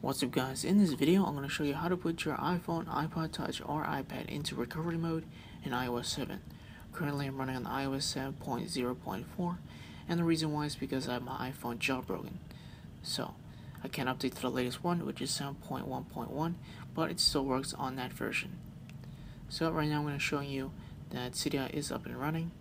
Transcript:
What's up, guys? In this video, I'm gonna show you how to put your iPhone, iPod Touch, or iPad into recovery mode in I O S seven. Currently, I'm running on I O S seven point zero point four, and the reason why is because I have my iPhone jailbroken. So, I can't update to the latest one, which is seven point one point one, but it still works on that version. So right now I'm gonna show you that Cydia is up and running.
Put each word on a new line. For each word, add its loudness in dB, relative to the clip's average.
What's 2
up, 2
guys? 2
In 10
this 10
video, 8
I'm 4
gonna -2
show 0
you 4
how 0
to 4
put 0
your 2
iPhone, 2
iPod 0
Touch, -2
or 0
iPad -2
into -2
recovery -2
mode 0
in -2
I 2
O 2
S 0
seven. -2
Currently, 0
I'm -4
running 0
on -2
I 0
O 2
S 0
seven -2
point -2
zero 2
point -4
four, 0
and 4
the 4
reason 4
why 2
is -2
because 0
I 0
have 0
my -2
iPhone -4
jailbroken. 0
So, -2
I -6
can't 0
update 0
to -6
the 2
latest 0
one, 2
which -2
is 0
seven -2
point -4
one -2
point -6
one, 0
but 2
it 0
still 6
works 2
on -2
that -2
version. -2
So 2
right 4
now 4
I'm 0
gonna -2
show 2
you -2
that -2
Cydia 0
is -2
up -4
and -6
running. 0